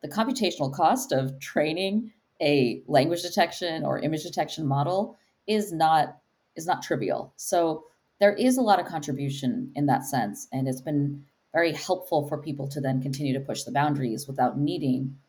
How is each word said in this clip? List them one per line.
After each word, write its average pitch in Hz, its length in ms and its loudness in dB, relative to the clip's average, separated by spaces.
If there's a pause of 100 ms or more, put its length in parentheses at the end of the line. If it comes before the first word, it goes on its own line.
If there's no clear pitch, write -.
the 196 60 -8
computational 208 600 0
cost 160 420 2
of 135 280 0
training 190 720 -2 (300)
a 139 440 4
language 156 360 4
detection 170 640 -2
or 135 140 -2
image 151 240 -2
detection 156 440 -4
model 147 500 0 (300)
is 208 260 0
not, 160 460 4 (360)
is 160 120 -8
not 175 160 0
trivial. 98 540 -2
So 165 480 0 (340)
there 202 160 6
is 254 240 2
a 262 40 2
lot 208 160 6
of 175 80 -2
contribution 139 880 -4
in 147 120 0
that 127 180 4
sense, 107 480 -4
and 131 160 -2
it's 131 140 -4
been 143 420 -2 (280)
very 165 200 2
helpful 170 560 -2
for 151 100 -4
people 143 300 -6
to 147 120 -6
then 131 220 0
continue 139 300 -2
to 135 80 -2
push - 240 -8
the 113 80 -10
boundaries 139 560 0
without 135 300 0
needing 135 580 0 (120)